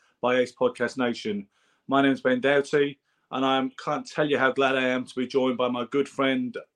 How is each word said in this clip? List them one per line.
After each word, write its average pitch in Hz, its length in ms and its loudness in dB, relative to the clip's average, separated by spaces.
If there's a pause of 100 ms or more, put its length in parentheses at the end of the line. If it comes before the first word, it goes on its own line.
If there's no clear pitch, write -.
(220)
by 123 140 2
Ace 127 180 0
Podcast 123 420 -2
Nation. 113 520 -4 (400)
My 135 160 4
name's 135 180 2
Ben 127 180 2
Doughty, 143 600 2 (320)
and 131 120 -2
I 131 240 0 (160)
can't 139 240 -6
tell 151 220 -2
you 139 80 2
how 131 140 2
glad 135 240 2
I 131 80 0
am 127 220 0
to - 100 -18
be 131 100 -4
joined 127 320 0
by 127 120 0
my 123 200 -4
good 139 180 0
friend 127 480 -2 (200)